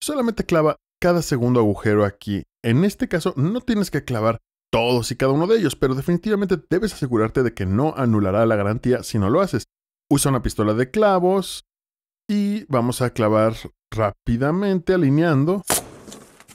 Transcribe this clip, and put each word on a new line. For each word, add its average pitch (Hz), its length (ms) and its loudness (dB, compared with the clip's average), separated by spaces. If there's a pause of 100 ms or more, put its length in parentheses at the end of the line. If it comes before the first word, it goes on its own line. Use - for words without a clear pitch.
solamente 233 400 -4
clava 156 320 2 (260)
cada 175 200 2
segundo 123 400 2
agujero 104 420 2
aquí. 101 400 -4 (180)
En 120 220 2
este 208 240 -2
caso, - 300 -2
no 190 240 -2
tienes 208 280 -2
que 139 140 -4
clavar 113 360 0 (300)
todos 120 420 0
y 117 40 -6
cada 135 160 2
uno 156 160 0
de 226 120 4
ellos, 151 180 -2
pero 131 180 0
definitivamente 185 640 -2 (120)
debes 185 240 0
asegurarte 117 480 0
de 117 120 0
que 98 120 -4
no 120 300 0
anulará 107 500 2
la 110 120 2
garantía 107 460 0
si - 140 -6
no 98 120 2
lo 147 100 2
haces. - 240 -2 (480)
Usa 143 180 2
una 131 120 0
pistola 107 320 0
de 127 180 -2
clavos 190 720 0 (680)
y 208 360 -2
vamos 123 360 -2
a 120 100 -2
clavar 110 440 2 (340)
rápidamente, 151 1040 -2
alineando. 160 680 2 (920)